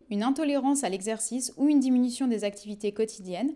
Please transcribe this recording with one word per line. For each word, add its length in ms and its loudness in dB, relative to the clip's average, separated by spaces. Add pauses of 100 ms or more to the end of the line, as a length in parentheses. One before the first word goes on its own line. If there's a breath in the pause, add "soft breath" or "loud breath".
(100)
une 140 0
intolérance 600 2
à 60 0
l'exercice 640 -4
ou 120 2
une 120 6
diminution 460 2
des 180 0
activités 480 -4
quotidiennes, 640 -4